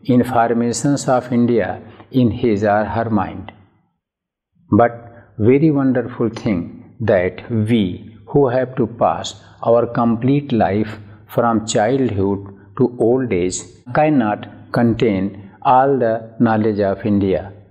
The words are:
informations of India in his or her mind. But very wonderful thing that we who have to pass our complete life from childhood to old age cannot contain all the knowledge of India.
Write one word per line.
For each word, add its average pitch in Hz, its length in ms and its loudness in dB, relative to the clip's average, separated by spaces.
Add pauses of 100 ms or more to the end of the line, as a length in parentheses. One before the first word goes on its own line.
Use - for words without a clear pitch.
informations 120 1000 0
of 127 240 0
India 117 500 0 (280)
in 123 200 2
his 107 340 0
or 104 200 2
her 110 260 -4
mind. 92 420 -4 (1160)
But 113 220 4 (460)
very 139 320 4
wonderful 127 580 -2
thing 92 720 -6
that 95 500 0
we 107 640 -2 (100)
who 139 220 2
have 127 280 -2
to 123 100 0
pass - 540 -4 (220)
our 117 240 4
complete 120 680 0
life 107 460 0 (280)
from 113 400 0
childhood 107 760 0 (380)
to 123 200 0
old 120 340 0
age 92 260 -2 (360)
cannot 139 520 0 (260)
contain 110 800 0 (120)
all 135 360 4
the 113 420 -2
knowledge 110 400 2
of 98 260 -2
India. 98 460 0 (180)